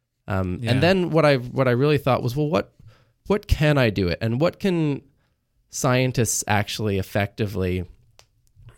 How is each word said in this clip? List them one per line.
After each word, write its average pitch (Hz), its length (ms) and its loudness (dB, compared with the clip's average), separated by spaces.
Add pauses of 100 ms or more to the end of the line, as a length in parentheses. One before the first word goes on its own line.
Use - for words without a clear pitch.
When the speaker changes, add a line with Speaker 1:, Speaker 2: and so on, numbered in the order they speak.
(280)
Speaker 1:
Um, 95 340 -4
Speaker 2:
Yeah. 117 100 -2
Speaker 1:
and 131 120 0
then 180 280 2
what 156 140 2
I, 143 120 4
what 123 300 -4
I 123 40 2
really 143 260 2
thought 123 260 0
was, 120 120 -4
"Well, 147 140 -2
what, - 240 -2 (540)
what 202 200 -2
can 151 300 2
I 127 120 4
do 95 180 0
it? 82 140 -2
And 113 200 -2
what 180 180 0
can 160 420 0 (680)
scientists 127 800 0
actually 104 500 -2
effectively 92 840 -4 (960)